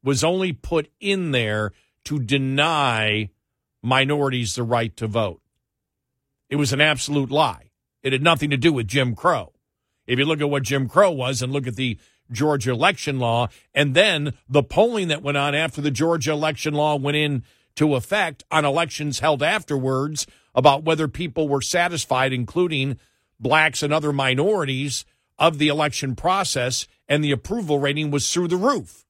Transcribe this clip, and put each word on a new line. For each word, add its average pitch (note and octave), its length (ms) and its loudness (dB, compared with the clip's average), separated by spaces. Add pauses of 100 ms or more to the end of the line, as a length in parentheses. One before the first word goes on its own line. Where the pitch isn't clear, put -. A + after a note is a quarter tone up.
was C3+ 220 0
only F#3 260 0
put D3+ 480 -2
in F#3+ 320 -2
there G#2+ 420 0 (320)
to D3+ 140 -4
deny C3 1080 0 (540)
minorities C3 720 0
the B2 80 -4
right A#2 340 0
to A2+ 100 -6
vote. G#2 360 -2 (1040)
It C#3 80 -4
was C#3+ 160 2
an C#3 80 0
absolute D3 500 0
lie. C#3 420 0 (300)
It C3 120 0
had C3 80 0
nothing D3+ 260 4
to C#3+ 80 0
do D#3 160 4
with B2 160 -2
Jim B2 260 0
Crow. C#3 380 -2 (540)
If B2 120 -2
you C#3 60 2
look D3+ 160 -2
at D3 80 0
what C#3+ 140 -2
Jim C3+ 260 -2
Crow F#3+ 220 4
was C3 320 -4
and B2+ 100 -6
look C#3 140 -4
at A#2 100 -8
the B2 220 -4 (340)
Georgia C#3 380 0
election C#3 480 0
law, A#2+ 300 0 (260)
and C#3 200 2
then D#3+ 380 2 (160)
the C#3 140 4
polling G#3+ 460 2
that C#3+ 140 -4
went C#3+ 140 -2
on C#3+ 180 0
after D3+ 280 -4
the D3 80 0
Georgia D#3 420 0
election D3+ 400 -2
law D3 240 2
went C#3+ 220 -2
into D3 760 -2
effect E3 560 -2
on D3+ 140 2
elections D3 540 -2
held D3 240 0
afterwards D3 840 -2 (280)
about C#3 280 6
whether D#3 260 0
people D#3+ 380 -4
were C#3 140 0
satisfied, C#3 720 -2
including C3+ 680 -2 (400)
blacks D#3 440 2
and D3 100 -2
other D3+ 220 0
minorities, C#3 920 -2 (340)
of D#3 200 2
the D3+ 100 2
election C#3+ 480 -2
process, D#3+ 680 -2 (200)
and D3 160 2
the D3 100 0
approval D3+ 460 -2
rating C#3+ 320 -2
was C#3+ 220 -2
through F3 160 0
the F3 80 0
roof. A3 540 -2